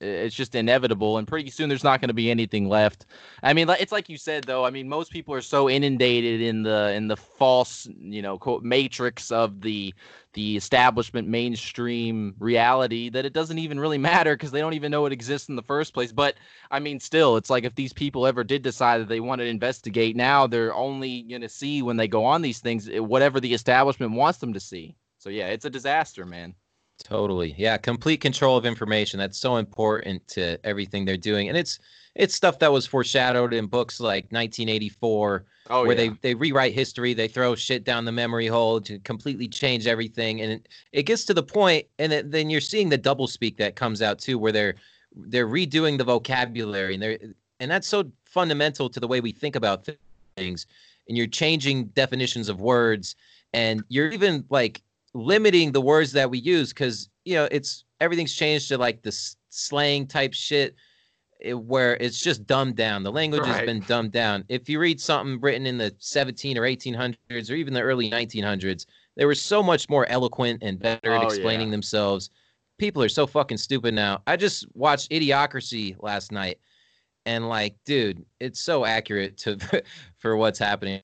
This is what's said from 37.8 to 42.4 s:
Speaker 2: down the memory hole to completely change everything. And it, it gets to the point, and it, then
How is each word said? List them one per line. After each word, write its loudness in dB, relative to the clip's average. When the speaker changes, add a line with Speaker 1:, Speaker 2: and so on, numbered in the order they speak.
Speaker 2:
down -2
the -4
memory -2
hole 2
to -12
completely -8
change -2
everything. -2
And -4
it, -10
it 2
gets 0
to 2
the 2
point, 2
and 0
it, -2
then 0